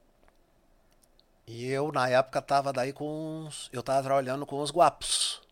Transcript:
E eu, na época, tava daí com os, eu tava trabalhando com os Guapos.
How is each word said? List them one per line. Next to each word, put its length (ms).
E 200
eu, 260
na 160
época, 340
tava 300
daí 200
com 560
os, 240
eu 100
tava 200
trabalhando 440
com 140
os 100
Guapos. 680